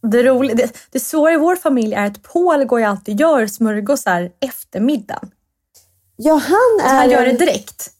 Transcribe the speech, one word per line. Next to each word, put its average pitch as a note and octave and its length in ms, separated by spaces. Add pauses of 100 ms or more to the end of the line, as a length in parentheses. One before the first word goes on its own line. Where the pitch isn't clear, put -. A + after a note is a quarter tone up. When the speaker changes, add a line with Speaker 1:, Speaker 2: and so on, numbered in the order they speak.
(120)
Speaker 1:
Det A#3+ 120
roliga, C4 320
det, B3 180 (180)
det C4+ 80
svåra D#4 340
i D#4+ 40
vår E4+ 180
familj B3 380
är G3+ 120
att G3+ 180 (100)
Paul E4 320
går A#3 140
ju A3 60
alltid G3+ 300
och G3+ 60
gör D4 260
smörgåsar G#3 920
efter - 400
middagen. A#3+ 520 (840)
Speaker 2:
Ja, D4 180
han G#4 480
Speaker 1:
Så - 40
Speaker 2:
är C4 100
Speaker 1:
han C4 140
gör B3 160
Speaker 2:
en B3 120
Speaker 1:
det E4+ 80
direkt. - 440 (100)